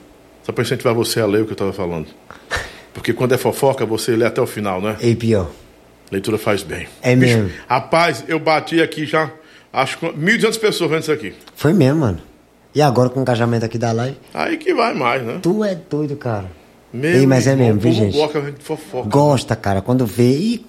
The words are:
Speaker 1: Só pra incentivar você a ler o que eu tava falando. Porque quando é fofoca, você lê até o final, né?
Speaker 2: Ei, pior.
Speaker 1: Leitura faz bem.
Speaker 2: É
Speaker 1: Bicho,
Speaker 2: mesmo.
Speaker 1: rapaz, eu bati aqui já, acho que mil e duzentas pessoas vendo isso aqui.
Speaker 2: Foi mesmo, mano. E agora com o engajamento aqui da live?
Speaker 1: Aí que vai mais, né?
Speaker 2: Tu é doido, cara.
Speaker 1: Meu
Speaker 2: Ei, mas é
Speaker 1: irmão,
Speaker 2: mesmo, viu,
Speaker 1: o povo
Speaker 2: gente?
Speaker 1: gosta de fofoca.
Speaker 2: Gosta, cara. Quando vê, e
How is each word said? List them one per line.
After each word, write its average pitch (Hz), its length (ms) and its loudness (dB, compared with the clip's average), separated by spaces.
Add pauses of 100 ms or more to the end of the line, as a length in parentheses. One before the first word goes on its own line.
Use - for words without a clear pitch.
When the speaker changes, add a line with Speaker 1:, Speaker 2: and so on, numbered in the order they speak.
(440)
Speaker 1:
Só 120 80 -8
pra 120 100 -2
incentivar 117 320 0
você 113 260 -2
a 110 60 2
ler 104 160 2
o 107 40 0
que 107 60 -8
eu 95 40 -8
tava 98 160 -4
falando. 87 340 -6 (880)
Porque - 220 -4
quando 127 180 0
é 123 60 2
fofoca, 123 460 0
você 110 300 -2
lê 117 120 2
até 120 140 0
o 117 60 2
final, 98 340 -4
né? 104 200 -4
Speaker 2:
Ei, 117 160 2
pior. 104 340 0 (600)
Speaker 1:
Leitura 101 260 -2
faz 101 240 -2
bem. 85 240 -10 (160)
Speaker 2:
É 127 140 4
Speaker 1:
Bicho, 123 220 4
Speaker 2:
mesmo. 98 120 0 (160)
Speaker 1:
rapaz, 165 640 0
eu 165 100 0
bati 156 420 0
aqui 156 260 -2
já, 156 220 0 (440)
acho 131 260 -2
que 165 180 -6
mil 175 180 0
e - 20 0
duzentas 220 220 0
pessoas 175 320 0
vendo 160 120 0
isso 151 80 -6
aqui. 107 220 -4 (240)
Speaker 2:
Foi 151 160 2
mesmo, 156 280 4
mano. 95 200 0 (540)
E 139 80 2
agora 127 260 4
com 127 120 -4
o - 20 0
engajamento 117 420 0
aqui 113 140 -6
da 117 140 -2
live? 123 240 -4 (180)
Speaker 1:
Aí 311 240 -2
que 370 160 -2
vai 233 200 0
mais, 131 300 0
né? 131 180 -6
Speaker 2:
Tu 208 220 0
é 196 100 -2
doido, 147 420 -4
cara. 101 340 -4 (420)
Speaker 1:
Meu 135 180 -2
Speaker 2:
Ei, 135 160 6
mas 131 220 4
é - 40 4
Speaker 1:
irmão, 131 140 4
Speaker 2:
mesmo, 107 140 4
viu, 117 100 2
Speaker 1:
o 113 40 4
povo 110 100 2
Speaker 2:
gente? 101 140 0
Speaker 1:
gosta 147 340 -2
de 127 120 -18
fofoca. 131 440 -8
Speaker 2:
Gosta, 143 480 2
cara. 98 260 -2
Quando 127 240 0
vê, 120 240 2
e 208 280 0 (100)